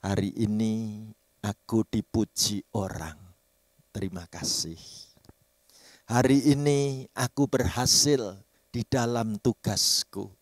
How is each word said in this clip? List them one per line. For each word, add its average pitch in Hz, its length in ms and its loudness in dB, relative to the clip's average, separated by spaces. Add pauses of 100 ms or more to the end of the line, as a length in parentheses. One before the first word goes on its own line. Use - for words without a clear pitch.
Hari 98 320 -2
ini 110 720 -2 (320)
aku 107 480 -2
dipuji 104 720 -2 (160)
orang. 80 400 -6 (800)
Terima 92 320 -8
kasih. - 480 -6 (1400)
Hari 131 400 6
ini 139 640 0
aku 127 320 0
berhasil 123 880 2 (320)
di 120 160 -6
dalam 117 560 0
tugasku. - 880 0 (140)